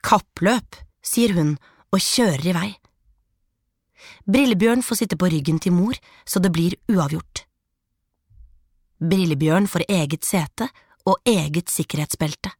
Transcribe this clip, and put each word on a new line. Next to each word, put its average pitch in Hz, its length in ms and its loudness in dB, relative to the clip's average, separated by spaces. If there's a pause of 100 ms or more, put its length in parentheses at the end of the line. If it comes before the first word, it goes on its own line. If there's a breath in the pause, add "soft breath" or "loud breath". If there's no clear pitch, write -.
«Kappløp», - 720 0 (220)
sier 233 340 0
hun 151 220 0 (320 soft breath)
og 190 100 0
kjører 170 460 0
i 180 100 0
vei. 185 140 -2 (1600 loud breath)
Brillebjørn 233 560 4
får - 160 -4
sitte 196 180 -2
på 180 140 2
ryggen 156 260 0
til 180 160 0
mor, 208 220 0 (260 soft breath)
så - 160 -2
det 185 160 2
blir 170 220 0 (100)
uavgjort. 165 560 -2 (1600)
Brillebjørn 165 720 2
får 165 160 -2
eget 160 400 -2
sete 190 420 -4 (380 soft breath)
og 247 200 2
eget 170 440 0
sikkerhetsbelte. - 880 -6